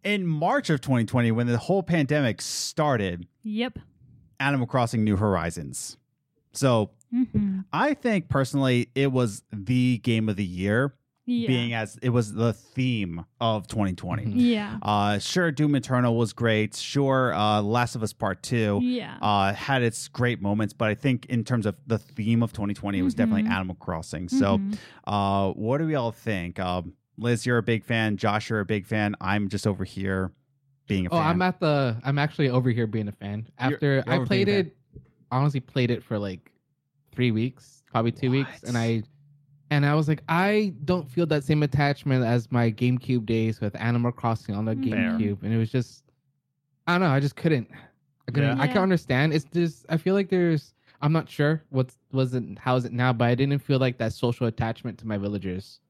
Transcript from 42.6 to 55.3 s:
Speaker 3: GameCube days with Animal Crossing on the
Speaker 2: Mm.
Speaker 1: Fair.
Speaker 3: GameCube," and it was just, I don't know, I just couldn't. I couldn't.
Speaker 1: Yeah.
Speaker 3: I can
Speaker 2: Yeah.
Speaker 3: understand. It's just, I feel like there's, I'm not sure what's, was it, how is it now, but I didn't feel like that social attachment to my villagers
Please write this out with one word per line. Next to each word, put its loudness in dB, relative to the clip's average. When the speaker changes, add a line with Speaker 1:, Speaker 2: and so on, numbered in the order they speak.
Speaker 3:
GameCube 0
days 0
with -4
Animal 0
Crossing -4
on -4
the -2
Speaker 2:
Mm. -2
Speaker 1:
Fair. 0
Speaker 3:
GameCube," -2
and -2
it 2
was 0
just, -4
I 2
don't 4
know, 4
I 4
just -2
couldn't. 2
I -8
couldn't. 2
Speaker 1:
Yeah. 2
Speaker 3:
I 4
can 0
Speaker 2:
Yeah. 4
Speaker 3:
understand. 2
It's 0
just, -2
I 0
feel 0
like 0
there's, 0
I'm 2
not 0
sure 0
what's, -2
was 0
it, -6
how 0
is 0
it -8
now, 2
but 2
I 4
didn't 0
feel 0
like 0
that -2
social -2
attachment -6
to -14
my -4
villagers -6